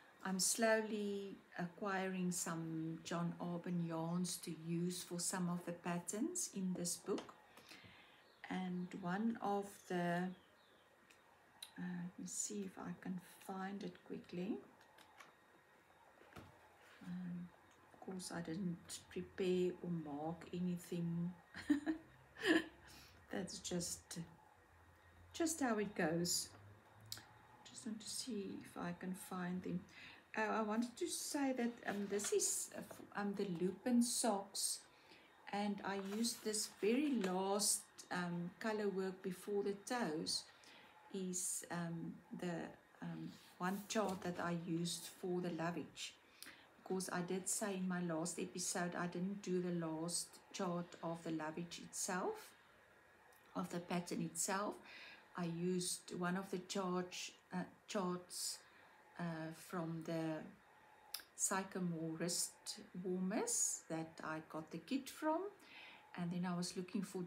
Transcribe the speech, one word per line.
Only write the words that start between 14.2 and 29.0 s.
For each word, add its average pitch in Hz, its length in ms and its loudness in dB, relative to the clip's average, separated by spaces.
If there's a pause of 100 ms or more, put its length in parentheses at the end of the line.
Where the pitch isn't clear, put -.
Um, 180 420 -4 (460)
of - 80 -20
course, 185 340 -6
I 170 60 -2
didn't 170 580 -2 (100)
prepare 180 640 4 (120)
or 175 80 0 (120)
mark 151 400 -4 (100)
anything. 175 800 0 (380)
<laughs> - 1600 0
That's 196 280 -4
just, - 600 -4 (1120)
just 330 280 2
how 233 160 4
it 208 180 0
goes. 170 540 4 (1200)
Just - 160 -14
want 208 160 -4
to - 80 -10
see 202 540 -4
if - 120 -16
I 175 240 -4
can 185 140 -4 (160)